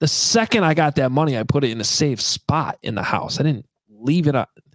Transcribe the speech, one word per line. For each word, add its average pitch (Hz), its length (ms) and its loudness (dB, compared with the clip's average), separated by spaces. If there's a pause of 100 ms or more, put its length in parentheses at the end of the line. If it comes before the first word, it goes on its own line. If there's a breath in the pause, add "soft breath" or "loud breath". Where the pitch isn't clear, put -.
The 156 80 2
second 226 560 2
I 160 100 4
got 151 220 2
that 131 140 2
money, 143 260 2
I - 60 -2
put 139 220 0
it 123 60 2
in 113 100 -6
a 104 40 -4
safe 135 360 0
spot - 600 -4
in 110 120 -6
the - 80 -4
house. - 380 -2
I - 40 0
didn't 147 220 -2 (240)
leave 135 380 0
it 143 80 0
up. 117 140 -4 (240)